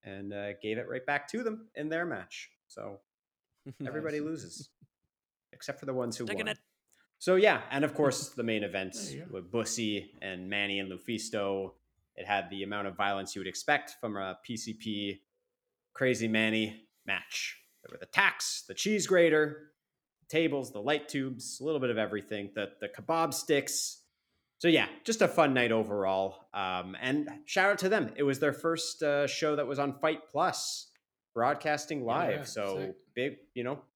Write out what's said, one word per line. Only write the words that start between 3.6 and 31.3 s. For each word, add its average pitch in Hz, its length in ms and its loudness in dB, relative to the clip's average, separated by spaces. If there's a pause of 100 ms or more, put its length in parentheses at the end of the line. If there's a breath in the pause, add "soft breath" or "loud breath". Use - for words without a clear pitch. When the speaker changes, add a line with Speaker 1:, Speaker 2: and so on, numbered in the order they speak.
Speaker 2:
Nice. 143 80 -8
Speaker 1:
everybody 151 320 -4
loses, 151 500 -10 (840)
except - 280 -10
for - 60 -10
the 131 80 -4
ones 120 220 -2
who 120 100 -6
Speaker 2:
Sticking 208 200 -4
Speaker 1:
won. 214 60 -4
Speaker 2:
it. - 60 -8 (600 soft breath)
Speaker 1:
So 185 180 4
yeah, 185 340 8
and 139 140 2
of 143 100 0
course 139 340 4
Speaker 2:
<laughs> - 80 -14
Speaker 1:
the 123 80 -2
main 110 180 2
event 95 320 -2
Speaker 3:
There 101 220 -8
you 156 80 -12
go. - 80 -14
Speaker 1:
with 92 180 -10
Bussy 107 640 -2 (100)
and 92 280 -8
Manny 101 280 0
and 95 140 -4
Lufisto. 98 800 -4 (420)
It 92 120 -12
had 98 240 0
the 98 120 -6
amount 101 260 -4
of 92 80 -10
violence 98 380 -2
you 101 60 -8
would 92 80 -6
expect - 520 -2
from 107 180 -6
a 95 260 -6
P 117 140 -8
C 110 160 -8
P 101 480 -6 (720)
crazy 123 340 2
Manny 110 580 2 (200)
match. - 500 -6 (260)
There - 80 -20
were - 80 -16
the - 80 -12
tacks, - 640 0
the 98 60 -10
cheese 202 320 0
grater, 156 640 6 (580)
tables, 143 440 2
the 104 100 -8
light 147 260 0
tubes, 135 520 -4
a 127 40 -10
little 151 160 0
bit 127 80 2
of 117 80 2
everything, 104 580 -2
the, 101 180 -4 (100)
the 101 60 -6
kebab 160 440 0
sticks. - 680 -2 (560)
So 170 100 2
yeah, 139 180 6 (180)
just 220 180 2
a - 60 6
fun 147 260 6
night 120 180 6
overall. 98 800 0
Um, 92 480 -4
and 139 280 0 (180)
shout 196 260 4
out 196 60 0
to 185 100 0
them. 185 280 2
It 139 80 0
was 135 160 2
their 147 120 4
first, 165 500 -2
uh, 143 240 2
show 147 300 0
that 143 100 0
was 135 120 -2
on 139 220 0
Fight 160 300 0
Plus, - 580 -2 (460)